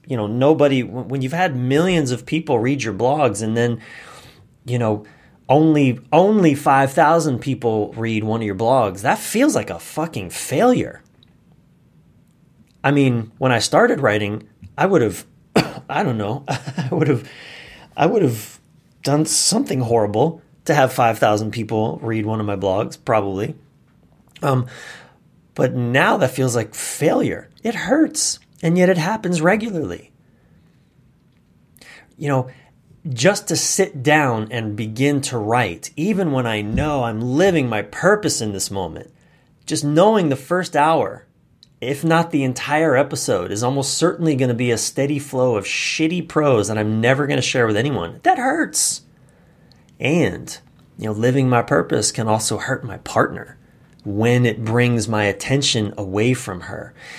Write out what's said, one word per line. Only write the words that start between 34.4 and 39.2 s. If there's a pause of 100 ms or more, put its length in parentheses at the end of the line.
and
begin
to
write,
even
when
I
know
I'm
living
my
purpose
in
this
moment, (540)